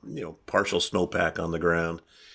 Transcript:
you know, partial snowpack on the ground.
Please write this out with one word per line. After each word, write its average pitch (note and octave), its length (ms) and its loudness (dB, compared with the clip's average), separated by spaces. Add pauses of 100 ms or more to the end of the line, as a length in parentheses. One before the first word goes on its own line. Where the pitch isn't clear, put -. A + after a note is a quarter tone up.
you - 140 -8
know, E2 120 -10 (120)
partial G2 340 2
snowpack F2 600 0
on E2+ 120 -2
the E2 80 -2
ground. E2+ 420 2 (340)